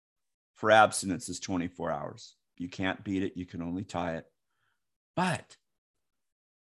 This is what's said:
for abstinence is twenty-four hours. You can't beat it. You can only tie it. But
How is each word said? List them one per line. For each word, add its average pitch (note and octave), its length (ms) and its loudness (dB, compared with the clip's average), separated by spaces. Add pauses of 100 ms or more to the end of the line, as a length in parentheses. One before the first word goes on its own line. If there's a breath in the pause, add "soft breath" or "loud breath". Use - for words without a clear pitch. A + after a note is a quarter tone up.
(560)
for A2 140 2
abstinence G#2 600 6
is F2 100 -8
twenty-four F2 500 -4
hours. D#2 460 -8 (220)
You F2 100 -8
can't F#2 380 -4
beat F#2+ 180 -2
it. F#2+ 140 -6
You F2+ 80 -6
can F2 160 -10
only F2 240 -6
tie F2 320 -4
it. - 80 -12 (880)
But F3 400 -2 (1160)